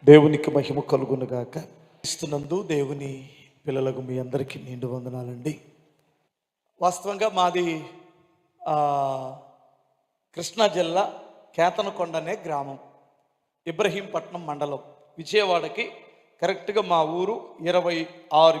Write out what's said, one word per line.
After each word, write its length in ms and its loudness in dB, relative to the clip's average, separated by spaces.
దేవునికి 460 10
మహిమ 300 -2
కలుగునుగాక. 760 -4
క్రీస్తునందు 1040 -8
దేవుని 760 -6
పిల్లలకు 340 -2
మీ 180 -6
అందరికీ 400 -6
నిండు 280 -12
వందనాలండి. 760 -8
వాస్తవంగా 460 -2
మాది, 560 0
ఆ, 680 -2
కృష్ణా 320 0
జిల్లా 560 0
కేతనకొండ 600 0
అనే 160 -4
గ్రామం, 460 -8
ఇబ్రహీంపట్నం 800 -4
మండలం. 320 -6
విజయవాడకి 760 0
కరెక్ట్గా 400 -2
మా 200 2
ఊరు 580 -4
ఇరవై 460 0
ఆరు 280 8